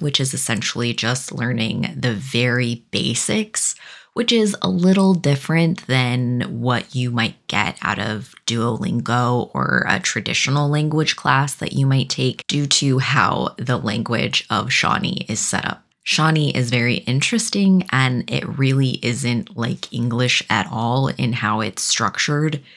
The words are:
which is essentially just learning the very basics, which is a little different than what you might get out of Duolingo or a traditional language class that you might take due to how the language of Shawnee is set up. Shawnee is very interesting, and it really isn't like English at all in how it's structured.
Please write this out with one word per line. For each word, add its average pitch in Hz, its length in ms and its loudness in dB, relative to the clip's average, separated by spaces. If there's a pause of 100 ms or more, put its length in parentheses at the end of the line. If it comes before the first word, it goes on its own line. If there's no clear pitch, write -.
which 143 200 0
is 135 120 0
essentially 120 640 -2
just 117 380 -2
learning 117 680 -2
the 123 160 0
very 120 760 -2
basics, 208 840 -2 (400)
which 233 180 0
is 214 300 4
a 185 80 0
little 190 420 4
different 165 760 0
than 123 760 0
what 123 320 0
you 123 160 -2
might 117 360 -4
get 101 360 -2
out 98 160 -2
of 110 360 -6 (120)
Duolingo 120 1080 0
or 64 340 0
a 101 140 0
traditional 131 720 -2
language 151 440 2
class 139 420 0
that - 180 -6
you 135 100 2
might 135 240 2
take 131 380 -2
due 147 220 -2
to 135 320 2
how 131 580 2
the 123 180 -2
language - 720 -2
of 113 240 0
Shawnee - 560 0
is 110 100 -4
set - 280 -2
up. - 180 -8 (200)
Shawnee 151 520 2
is 120 140 0
very 120 240 2
interesting, 190 1000 2
and 127 380 0
it 135 180 -4
really 135 540 2
isn't 120 560 -2
like - 340 -6
English 120 560 0
at 107 240 0
all 120 360 0
in 131 260 -2
how 107 260 -2
it's 107 220 -6
structured. 147 800 -2 (140)